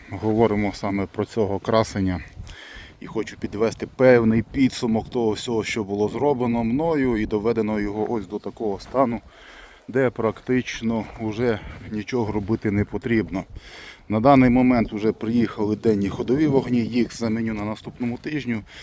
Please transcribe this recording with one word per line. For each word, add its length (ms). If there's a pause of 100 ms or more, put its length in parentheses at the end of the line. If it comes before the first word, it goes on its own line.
(100)
говоримо 600
саме 340
про 180
цього 340
красення. 600 (800)
І 60
хочу 320
підвести 480
певний 560
підсумок 680
того 200
всього, 340
що 200
було 240
зроблено 560
мною 520
і 100
доведено 540
його 320
ось 140
до 120
такого 420
стану, 400 (680)
де 220
практично 960 (160)
вже 400 (300)
нічого 420
робити 380
не 140
потрібно. 600 (640)
На 120
даний 300
момент 420
вже 200
приїхали 640
денні 320
ходові 380
вогні, 400
їх 300
заміню 380
на 100
наступному 540
тижню. 440 (200)